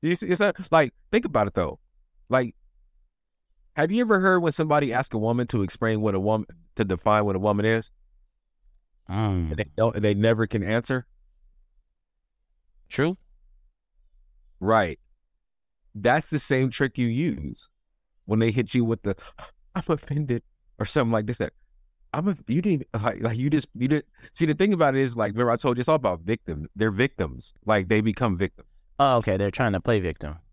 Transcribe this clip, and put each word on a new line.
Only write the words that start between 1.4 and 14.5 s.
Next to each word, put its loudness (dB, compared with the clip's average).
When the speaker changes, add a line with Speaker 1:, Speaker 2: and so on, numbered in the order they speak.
Speaker 1:
it, -10
though. -2
Like, 0
have 0
you 0
ever 2
heard 4
when 2
somebody 0
asks -4
a 0
woman 0
to 0
explain -2
what 0
a 0
woman, 0
to 0
define 2
what -2
a -2
woman 0
is? 0
Speaker 2:
Mm. -2
Speaker 1:
And -4
they -6
don't, 0
and -4
they 4
never 2
can -4
answer? -4
Speaker 2:
True. -2